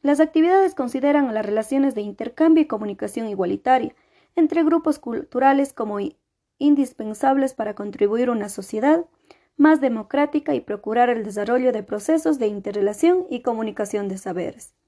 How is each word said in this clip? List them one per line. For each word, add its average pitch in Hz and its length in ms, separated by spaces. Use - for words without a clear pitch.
Las 285 200
actividades 349 560
consideran 269 580
las 214 100
relaciones 220 520
de 208 60
intercambio 240 600
y 302 60
comunicación 214 600
igualitaria 202 680
entre 320 260
grupos 320 380
culturales 269 720
como 208 260
i-, - 180
indispensables 269 920
para 214 220
contribuir 208 540
a 247 40
una 208 160
sociedad 254 580
más 302 240
democrática 277 760
y - 60
procurar 220 500
el 226 140
desarrollo 226 480
de 220 100
procesos 311 560
de 233 80
interrelación 208 840
y 247 140
comunicación 214 640
de 190 120
saberes. - 580